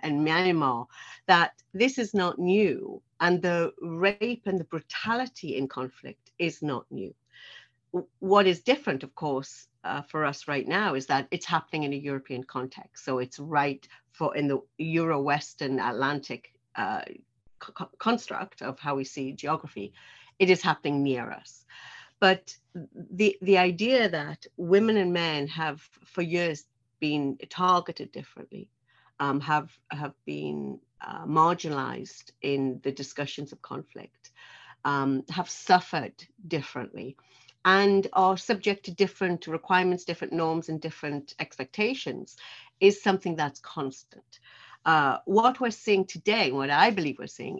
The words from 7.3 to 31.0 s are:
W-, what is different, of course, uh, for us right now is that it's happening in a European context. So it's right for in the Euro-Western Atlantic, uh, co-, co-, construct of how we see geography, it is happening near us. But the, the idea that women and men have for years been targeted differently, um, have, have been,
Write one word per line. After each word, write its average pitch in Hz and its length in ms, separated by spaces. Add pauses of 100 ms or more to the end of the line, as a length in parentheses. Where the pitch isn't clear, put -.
W-, 180 160 (100)
what 196 260
is 175 140
different, 226 440
of 135 120
course, 143 540 (160)
uh, 139 160
for 156 240
us 143 240
right 143 180
now 180 280
is 135 100
that 135 260
it's 170 140
happening 160 380
in 143 100
a - 20
European 135 480
context. - 640
So 131 140
it's 123 200
right 143 480 (240)
for - 240
in 147 140
the 135 120 (180)
Euro-Western 151 1000
Atlantic, 123 720 (240)
uh, 101 280 (560)
co-, - 120
co-, - 180 (100)
construct - 640
of 131 180
how 147 160
we 135 100
see 131 260
geography, 143 640 (460)
it 185 100
is 180 120
happening 147 420
near 123 280
us. - 340 (560)
But - 340 (180)
the, 180 680
the 190 160
idea 196 520
that 156 360 (120)
women 202 400
and 180 140
men 160 360
have 156 340 (220)
for - 180
years 170 440 (340)
been 147 380 (120)
targeted - 600
differently, - 580 (500)
um, 143 220
have, 151 280 (220)
have 143 220 (120)
been, 139 540 (260)